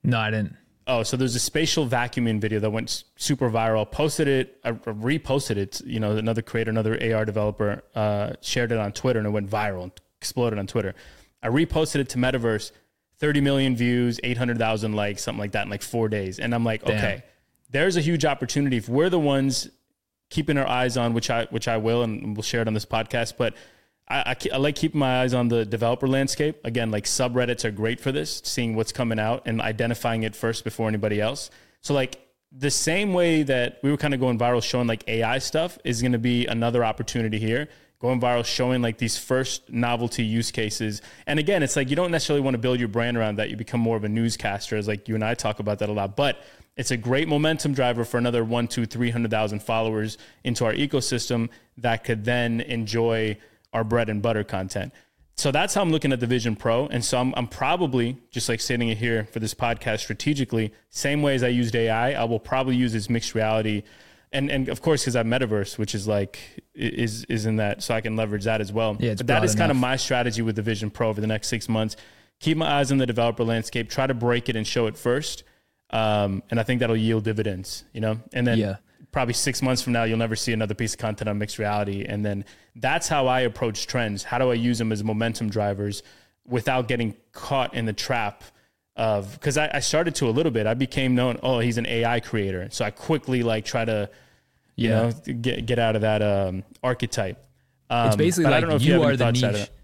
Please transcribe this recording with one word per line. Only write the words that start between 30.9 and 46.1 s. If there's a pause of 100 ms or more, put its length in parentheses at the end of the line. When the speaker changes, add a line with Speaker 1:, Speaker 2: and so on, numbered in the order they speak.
Speaker 2:
else. (320)
So,
like, (240)
the
same
way
that
we
were
kinda
going
viral
showing,
like,
A
I
stuff
is
gonna
be
another
opportunity
here. (320)
Going
viral,
showing,
like,
these
first
novelty
use
cases. (240)
And
again,
it's
like,
you
don't
necessarily
wanna
build
your
brand
around
that.
You
become
more
of
a
newscaster,
as,
like,
you
and
I
talk
about
that
a
lot.